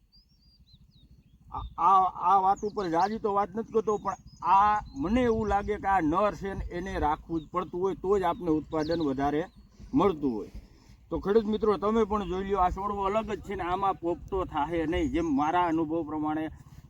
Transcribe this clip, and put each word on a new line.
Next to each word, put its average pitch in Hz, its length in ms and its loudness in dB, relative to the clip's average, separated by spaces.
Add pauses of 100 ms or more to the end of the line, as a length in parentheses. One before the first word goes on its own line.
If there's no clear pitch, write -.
(1500)
આ, 135 100 -10 (160)
આ, 185 240 6 (120)
આ 185 260 4
વાત 196 220 2
ઉપર 202 280 -4
જાજી 190 280 2
તો 208 140 -2
વાત 202 240 2
નથી 226 160 -8
કરતો, 214 240 0
પણ 190 180 -4 (280)
આ 202 380 4 (160)
મને 190 260 2
એવું 220 260 2
લાગે 202 280 0
કે 196 120 -4
આ 196 120 4
નર 180 340 2
છે 185 200 -6
ને - 100 -6
એને 185 340 -6
રાખવું 156 420 -2
જ 147 80 -16
પડતું 175 320 -4
હોય 185 140 0
તો 190 240 2
જ 190 40 0
આપને 175 280 -2
ઉત્પાદન 156 520 0
વધારે 143 420 0 (500)
મળતું 151 380 2
હોય. 98 180 -8 (600)
તો 165 80 -4
ખેડૂત 202 260 2
મિત્રો, 214 320 0
તમે 214 280 2
પણ 202 200 -2
જોઈ 180 200 -4
લ્યો, 196 140 -2
આ 180 120 4
છોડવો 202 320 -4
અલગ 208 280 0
જ 196 100 -6
છે 202 140 -8
ને 190 80 -6
આમાં 185 320 0
પોપટો 175 500 -4
થાહે 156 420 -2
નહીં, 160 260 -2
જેમ 160 240 0
મારા 165 300 2
અનુભવ 160 380 0
પ્રમાણે. 151 460 -4 (400)